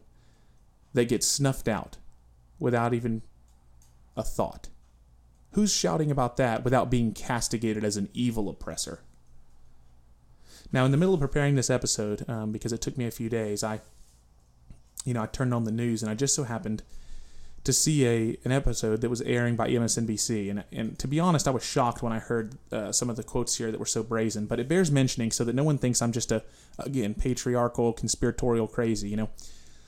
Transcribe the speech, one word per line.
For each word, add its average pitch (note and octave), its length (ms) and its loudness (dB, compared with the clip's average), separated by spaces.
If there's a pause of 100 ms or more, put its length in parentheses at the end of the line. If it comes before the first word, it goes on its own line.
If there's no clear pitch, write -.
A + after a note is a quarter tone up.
(920)
that A#2+ 160 4
get A#2 140 2
snuffed - 440 0
out - 300 -2 (600)
without A#2+ 360 2
even A#2 280 -2 (960)
a A2 60 -2
thought? - 460 -4 (840)
Who's G#3 220 2
shouting E3 360 2
about C3 280 0
that A#2+ 260 2
without B2 260 4
being A#2 240 2
castigated A2+ 680 -2
as G#2 140 0
an G2 160 -4
evil A2+ 360 0
oppressor? - 520 -8 (1700)
Now, B2+ 140 4
in C3+ 60 4
the C#3 60 4
middle F#3 180 4
of D#3+ 40 2
preparing C#3+ 360 2
this C3 160 2
episode, G#2+ 580 0
um, G#2+ 220 -4
because A2+ 200 -6
it A#2 80 -2
took - 160 -6
me B2 120 -2
a A2 40 -4
few A2+ 160 -6
days, G#2+ 360 -2
I, A2 180 -4 (1200)
you B2 120 0
know, A2 80 0
I - 20 -2
turned B2+ 260 0
on A#2+ 120 2
the G#2+ 80 -2
news A2+ 320 0
and G#2+ 80 -2
I - 20 -2
just C3+ 220 0
so D3 80 0
happened G#2+ 400 -4 (800)
to C3 100 4
see D3 320 4
a, A#2 400 2
an A#2+ 60 0
episode A#2+ 500 2
that A#2+ 80 2
was A#2+ 140 -2
airing A#2+ 320 2
by A2 120 0
M A#2+ 140 2
S A2+ 160 0
N A#2 80 0
B A2 100 -2
C. G#2 320 -2
And, G2+ 240 -4
and - 280 -6
to - 80 -4
be C#3+ 120 0
honest, E3 280 4
I C#3 40 4
was A#2+ 140 0
shocked B2 380 0
when A2+ 100 0
I A2 60 -2
heard, A2+ 360 -2 (160)
uh, G#2 200 -4
some B2 180 0
of A2+ 60 -4
the A2 80 -6
quotes - 340 -2
here A2+ 140 -2
that - 80 -6
were A2 80 -6
so A2+ 160 0
brazen, A2 420 0
but A2+ 140 -2
it B2+ 80 -2
bears E3 240 4
mentioning B2+ 400 2
so - 120 0
that A#2 120 0
no C3+ 80 2
one D3+ 160 2
thinks B2 240 2
I'm A#2+ 80 2
just A2+ 200 -2
a, A2 120 0 (340)
again, A2 380 -2
patriarchal, A#2+ 760 2
conspiratorial A#2 760 0
crazy, G#2+ 420 0
you G#2+ 80 -2
know. A2 120 0 (580)